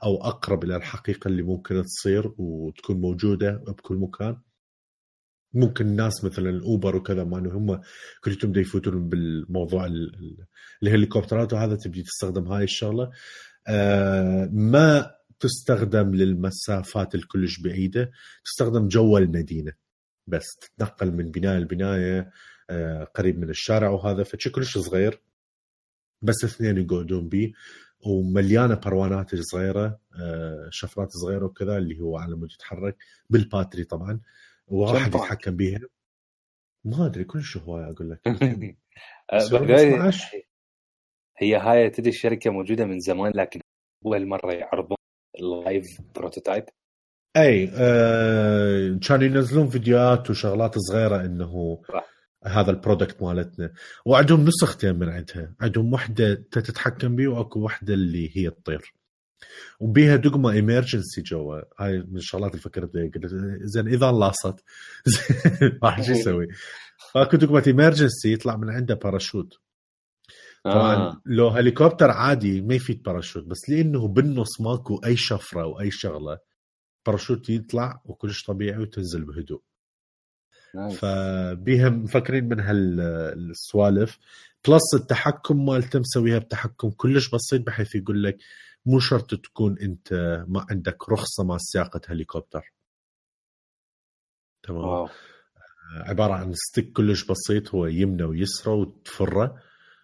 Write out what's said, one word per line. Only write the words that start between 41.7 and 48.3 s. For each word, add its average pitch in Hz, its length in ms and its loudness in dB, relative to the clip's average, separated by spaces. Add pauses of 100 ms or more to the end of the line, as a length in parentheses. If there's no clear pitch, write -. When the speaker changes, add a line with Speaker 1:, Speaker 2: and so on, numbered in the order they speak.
Speaker 2:
تدري، 117 200 0
الشركة 113 400 -2
موجودة 101 340 -2
من 95 160 -6
زمان، 95 320 -2
لكن 92 280 -4 (460)
أول 101 200 -2
مرة 95 260 -4
يعرضون 87 440 -6 (440)
اللايف 90 460 -4 (280)
بروتوتايب. 95 500 -6 (720)
Speaker 1:
أي، 110 380 6
آه، 110 1200 4 (100)